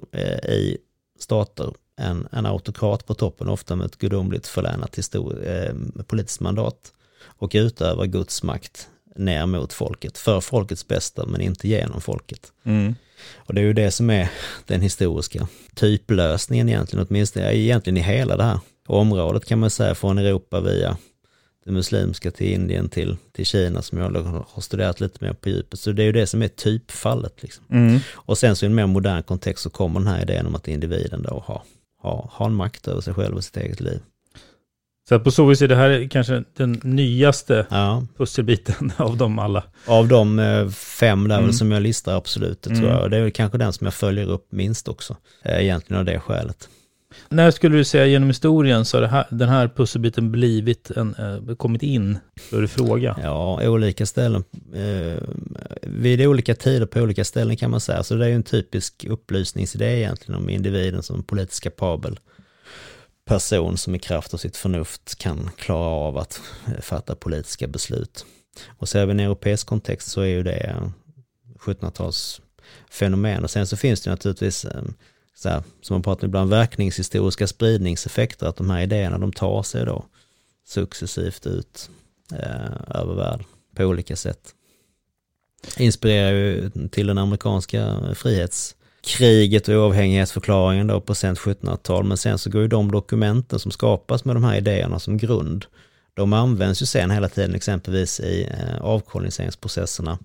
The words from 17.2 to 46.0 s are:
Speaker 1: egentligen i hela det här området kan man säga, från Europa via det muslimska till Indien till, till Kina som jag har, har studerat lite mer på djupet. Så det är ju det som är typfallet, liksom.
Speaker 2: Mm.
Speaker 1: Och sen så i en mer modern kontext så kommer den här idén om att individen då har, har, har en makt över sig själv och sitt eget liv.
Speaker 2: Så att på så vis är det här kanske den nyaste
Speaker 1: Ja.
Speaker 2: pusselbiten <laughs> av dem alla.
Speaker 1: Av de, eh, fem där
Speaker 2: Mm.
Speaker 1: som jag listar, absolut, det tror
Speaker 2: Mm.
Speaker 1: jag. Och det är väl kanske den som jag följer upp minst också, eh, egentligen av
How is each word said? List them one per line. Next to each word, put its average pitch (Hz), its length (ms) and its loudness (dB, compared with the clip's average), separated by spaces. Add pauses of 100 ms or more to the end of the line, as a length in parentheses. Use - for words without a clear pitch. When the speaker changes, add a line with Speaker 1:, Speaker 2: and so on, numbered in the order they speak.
Speaker 1:
egentligen 110 420 2
i 87 40 2
hela 101 360 0
det 95 60 2
här 104 160 2 (280)
området 101 580 2
kan 113 140 0
man 110 100 2
säga, 98 260 0
från 98 220 0
Europa 98 420 0
via 90 380 0 (680)
det 95 60 -6
muslimska 92 600 -2
till 95 220 -4
Indien 90 360 -2
till, 90 280 -4 (140)
till 92 140 -6
Kina 90 360 0
som 85 160 -8
jag 90 140 -2
har, 85 380 -4
har 98 120 -14
studerat 95 400 -2
lite 98 240 -6
mer 92 80 -4
på - 160 -8
djupet. 92 300 -4
Så 107 120 -4
det 104 120 2
är - 20 4
ju 107 60 4
det 110 160 2
som 110 140 0
är 110 60 0
typfallet, - 960 -4
liksom. - 280 -18
Speaker 2:
Mm. 120 280 6 (140)
Speaker 1:
Och - 240 -2
sen 110 180 4
så 101 100 0
i - 20 4
en 107 80 4
mer 107 100 4
modern 95 380 2
kontext 92 400 -4
så - 60 -6
kommer 87 300 -2
den 95 80 0
här 90 140 0
idén 90 260 -2
om 80 80 -4
att - 120 -10
individen 85 540 -4
då - 240 -8
har, - 160 -10 (400)
har, 90 320 -6
har 110 120 -4
en 110 100 0
makt 98 320 -6
över 92 140 -4
sig 95 120 -6
själv 98 220 -4
och 95 80 -6
sitt - 140 -12
eget - 220 -6
liv. 50 200 -6 (1120)
Speaker 2:
Så 123 60 6
att 113 80 4
på 135 80 6
så 151 140 8
vis 139 160 8
är 139 60 6
det 127 80 6
här 135 360 4
kanske 123 320 0 (140)
den 123 140 2 (120)
nyaste 131 840 4
Speaker 1:
Ja. 101 340 2 (140)
Speaker 2:
pusselbiten 120 800 0
<laughs> - 20 -16
av 120 200 0
dem 110 220 0
alla. 104 240 0 (220)
Speaker 1:
Av 113 220 8
de, 107 320 6
eh, 107 300 2
fem 101 580 2
där 104 120 4
Speaker 2:
Mm. 113 140 4
Speaker 1:
som 113 180 2
jag 104 100 4
listar, 104 360 0
absolut, 92 440 -4
det - 80 -8
tror 113 100 2
Speaker 2:
Mm. 113 120 4
Speaker 1:
jag. 104 120 4
Och 95 60 0
det 107 80 2
är 113 40 4
väl 107 100 2
kanske 110 260 0
den 107 160 0
som - 120 -6
jag 98 80 -2
följer 98 360 -2
upp 90 220 -4
minst 101 360 -4
också, - 300 -10 (260)
eh, 85 200 0
egentligen 95 360 0
av 92 60 0